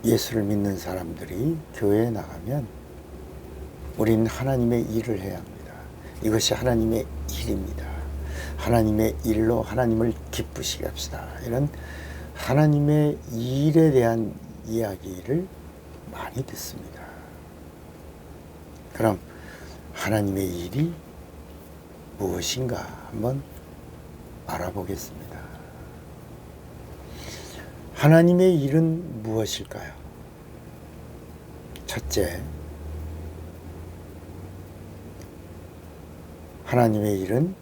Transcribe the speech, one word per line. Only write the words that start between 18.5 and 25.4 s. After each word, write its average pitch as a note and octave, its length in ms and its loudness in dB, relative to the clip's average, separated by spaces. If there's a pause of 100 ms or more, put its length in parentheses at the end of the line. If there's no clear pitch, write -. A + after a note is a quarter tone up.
그럼 G#2+ 260 4 (720)
하나님의 G2 540 2
일이 F2+ 460 0 (1300)
무엇인가 G2 580 0 (340)
한번 A#2+ 320 0 (1040)
알아보겠습니다. F#2 920 -6 (2500)